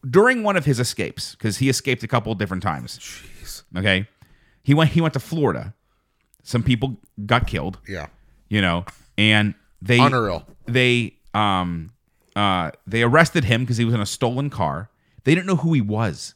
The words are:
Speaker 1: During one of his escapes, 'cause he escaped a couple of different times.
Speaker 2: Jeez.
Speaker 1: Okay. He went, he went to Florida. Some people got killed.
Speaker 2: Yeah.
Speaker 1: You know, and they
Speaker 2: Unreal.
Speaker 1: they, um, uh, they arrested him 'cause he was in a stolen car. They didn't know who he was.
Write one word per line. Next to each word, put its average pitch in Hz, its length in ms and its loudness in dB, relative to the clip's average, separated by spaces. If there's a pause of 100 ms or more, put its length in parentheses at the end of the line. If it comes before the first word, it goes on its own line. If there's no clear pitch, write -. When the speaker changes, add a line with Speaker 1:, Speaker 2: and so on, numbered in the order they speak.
Speaker 1:
During 220 340 4
one 202 140 2
of 139 80 -2
his 131 160 2
escapes, - 540 -6
'cause 104 240 -4
he 135 100 2
escaped 127 340 -2
a 120 40 -10
couple 110 260 -2
of 101 40 -6
different 95 260 -4
times. 71 360 -6
Speaker 2:
Jeez. - 640 -18 (160)
Speaker 1:
Okay. 98 300 0 (560)
He 139 100 4
went, 156 180 4
he 170 100 2
went 160 120 0
to 135 80 -4
Florida. 110 520 -2 (680)
Some 117 200 -2
people 127 360 0 (260)
got 120 220 2
killed. 85 300 -6 (100)
Speaker 2:
Yeah. 87 200 -10 (420)
Speaker 1:
You 104 120 0
know, 87 240 0 (320)
and 104 360 4 (280)
they 120 180 2
Speaker 2:
Unreal. 117 460 2 (200)
Speaker 1:
they, 120 500 0 (180)
um, 90 580 -2 (440)
uh, 92 360 0 (160)
they 113 160 0
arrested 151 420 4
him 120 200 2
'cause 117 120 -2
he 117 80 2
was 117 80 2
in 117 80 0
a 101 40 -2
stolen 127 440 -4
car. 82 400 -6 (360)
They 147 100 4
didn't 180 120 -2
know 190 100 2
who 165 160 0
he 135 80 2
was. 104 540 -4